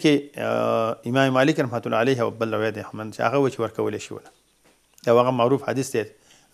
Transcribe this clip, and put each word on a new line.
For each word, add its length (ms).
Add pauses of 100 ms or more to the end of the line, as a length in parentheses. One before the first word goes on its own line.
کې، 360
آه، 580 (100)
امام 260
مالک 280
رحمت 260
الله 120
علیه 220
او 100
بل 240
روایت 200
دی 60
احمد 340
چې 60
هغه 160
وایي 180
چې 60
ورکولی 380
شي 160
وله. 160 (800)
او 120
هغه 100
معروف 380
حدیث 240
دی، 120 (500)